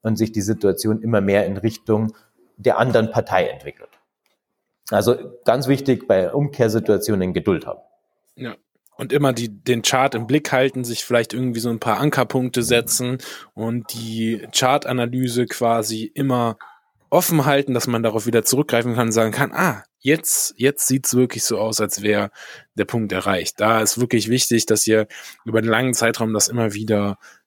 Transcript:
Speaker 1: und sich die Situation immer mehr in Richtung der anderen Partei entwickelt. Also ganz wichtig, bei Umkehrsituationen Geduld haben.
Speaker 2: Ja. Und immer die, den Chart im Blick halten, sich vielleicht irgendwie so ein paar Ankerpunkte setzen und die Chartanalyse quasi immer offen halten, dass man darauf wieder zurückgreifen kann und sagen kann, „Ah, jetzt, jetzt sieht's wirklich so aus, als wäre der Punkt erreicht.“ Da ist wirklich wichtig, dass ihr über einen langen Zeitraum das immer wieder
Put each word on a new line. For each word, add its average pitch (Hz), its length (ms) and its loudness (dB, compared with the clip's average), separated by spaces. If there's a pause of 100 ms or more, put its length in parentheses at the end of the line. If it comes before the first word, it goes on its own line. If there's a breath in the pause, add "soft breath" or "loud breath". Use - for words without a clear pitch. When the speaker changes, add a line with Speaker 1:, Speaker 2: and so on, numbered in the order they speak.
Speaker 1:
und 110 140 0
sich 110 160 0
die 107 100 -2
Situation 107 600 0
immer 113 180 2
mehr 98 260 2
in 98 100 -4
Richtung 110 560 -2 (440 soft breath)
der 101 220 0
anderen 117 320 2
Partei 92 380 0
entwickelt. - 420 -14 (1000)
Also 107 260 4 (280)
ganz 123 220 2
wichtig, 135 400 2
bei 95 260 4
Umkehrsituationen 110 1000 2
Geduld 92 340 0
haben. - 140 -10 (560)
Speaker 2:
Ja. 123 200 -14 (400)
Und - 160 -6
immer 143 200 2
die, 117 160 -4
den 113 340 -2
Chart 131 320 2
im 113 140 -4
Blick 147 240 0
halten, 131 320 0
sich 117 200 -8
vielleicht 117 280 0
irgendwie 120 260 -4
so 117 120 -4
ein 113 100 -4
paar 110 180 0
Ankerpunkte 127 640 0
setzen 120 560 0 (360 loud breath)
und 113 380 -6
die 113 540 -4 (100)
Chartanalyse 127 920 0
quasi 113 580 -2 (100)
immer 123 440 0 (520 loud breath)
offen 165 340 4
halten, 139 300 2
dass 120 140 -2
man 117 140 0
darauf 110 240 0
wieder 117 180 2
zurückgreifen 123 500 0
kann 117 140 2
und 110 40 -2
sagen 110 200 2
kann, 131 200 -2
„Ah, 160 320 -2 (140)
jetzt, - 580 0
jetzt 135 300 0
sieht's 135 280 0
wirklich 123 300 2
so 107 140 -2
aus, 110 220 -2
als 101 220 -4
wäre 101 280 0 (440 loud breath)
der 104 100 0
Punkt 110 280 -2
erreicht.“ 92 480 -2
Da 110 200 4
ist 110 200 -2
wirklich 117 280 0
wichtig, 117 380 2
dass 107 200 2
ihr 110 200 4 (380 loud breath)
über 113 140 0
einen 110 100 0
langen 120 260 2
Zeitraum 113 380 0
das 107 160 0
immer 113 260 -2
wieder 104 440 -2 (280 soft breath)